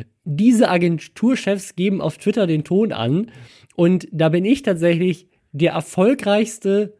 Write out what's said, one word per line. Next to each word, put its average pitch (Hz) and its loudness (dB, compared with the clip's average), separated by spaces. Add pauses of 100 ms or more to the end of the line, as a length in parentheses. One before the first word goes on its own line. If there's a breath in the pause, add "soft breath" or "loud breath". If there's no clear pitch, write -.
(240 loud breath)
"Diese 214 2
Agenturchefs 180 -2
geben 190 -2
auf 151 -6
Twitter 208 -2
den 156 0
Ton 196 0
an." 127 -2 (440 loud breath)
Und 175 2
da 160 2
bin 175 0
ich 262 0
tatsächlich 170 0 (260)
der 151 0
erfolgreichste 208 -2